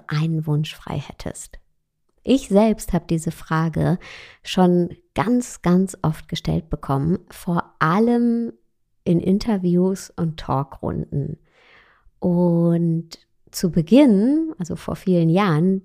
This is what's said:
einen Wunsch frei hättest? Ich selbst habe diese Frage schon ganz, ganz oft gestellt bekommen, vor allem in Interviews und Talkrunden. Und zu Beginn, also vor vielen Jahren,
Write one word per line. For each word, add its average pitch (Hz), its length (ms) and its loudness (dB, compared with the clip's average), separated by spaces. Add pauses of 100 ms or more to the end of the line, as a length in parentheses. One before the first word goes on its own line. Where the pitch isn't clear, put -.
einen 156 400 -2
Wunsch 151 280 -2
frei - 240 -8
hättest? - 600 -12 (640)
Ich 262 260 0
selbst 214 460 2
habe 165 140 0
diese 165 220 -2
Frage 160 680 -2 (440)
schon 180 540 2 (180)
ganz, 240 460 -2
ganz 185 400 2
oft - 280 -4
gestellt 160 420 -4
bekommen, 147 480 -2 (100)
vor - 500 -6
allem 233 720 0 (520)
in 170 160 2
Interviews 185 960 0
und 165 240 -4
Talkrunden. 143 960 -6 (800)
Und 170 920 2 (400)
zu - 200 -2
Beginn, 254 880 4
also 170 180 -8
vor - 200 -8
vielen 170 320 2
Jahren, 185 560 2